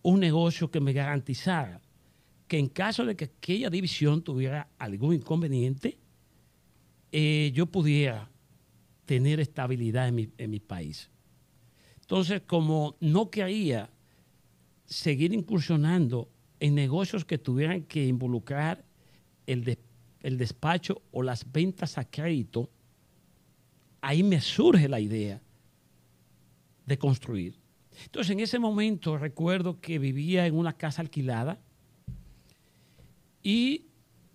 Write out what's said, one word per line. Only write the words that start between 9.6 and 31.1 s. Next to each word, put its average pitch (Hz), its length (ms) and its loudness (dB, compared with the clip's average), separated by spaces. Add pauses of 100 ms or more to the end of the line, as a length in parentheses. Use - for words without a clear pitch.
en 120 80 0
mi, 110 220 -2
en 113 120 -6
mi 107 120 -6
país. 85 500 -12 (880)
Entonces, 190 480 0
como 156 540 2
no 170 280 4
quería 185 600 -2 (960)
seguir 160 480 0
incursionando 160 960 0 (320)
en 147 120 2
negocios 156 520 0
que 156 120 -4
tuvieran 151 460 -2
que 143 240 -2
involucrar 127 760 -2 (600)
el 123 200 -4
de-, 120 140 -4 (420)
el 131 160 -4
despacho 156 640 -2 (100)
o 127 120 -4
las 127 280 -6
ventas 175 460 -2
a 127 120 -8
crédito, 139 600 -4 (1300)
ahí 147 240 2
me 185 160 6
surge 208 480 6
la 123 140 0
idea 104 400 -2 (1400)
de 139 120 -2
construir. 117 600 -2 (460)
Entonces, 196 260 -2
en 196 80 0
ese 226 180 -2
momento 208 600 0
recuerdo 165 640 -2
que 165 180 -6
vivía 151 480 0
en 156 80 0
una 165 180 0
casa 156 280 -6
alquilada 131 580 -4 (1800)